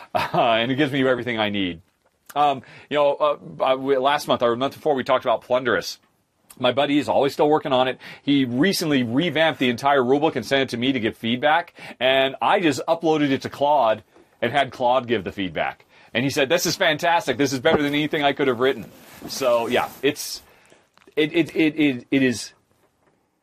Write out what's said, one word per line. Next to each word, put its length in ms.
<laughs> 0
Uh, 380
and 180
it 40
gives 180
me 120
everything 320
I 120
need. 320
Um, 260
you 60
know, 200
uh, 220
uh, 120
we, 220
last 300
month 160
or 100
a 40
month 180
before, 180
we 100
talked 220
about 160
Plunderous. 580
My 120
buddy 280
is 100
always 240
still 160
working 240
on 140
it. 100
He 240
recently 580
revamped 560
the 100
entire 320
rulebook 340
and 100
sent 160
it 80
to 80
me 140
to 80
give 180
feedback. 560
And 420
I 180
just 280
uploaded 440
it 100
to 80
Claude 540
and 100
had 200
Claude 360
give 160
the 80
feedback. 540
And 100
he 60
said, 200
"This 160
is 100
fantastic. 640
This 140
is 80
better 220
than 120
anything 300
I 100
could 140
have 120
written." 260
So, 400
yeah, 220
it's, 400
it, 180
it, 220
it, 200
it, 360
it 120
is, 300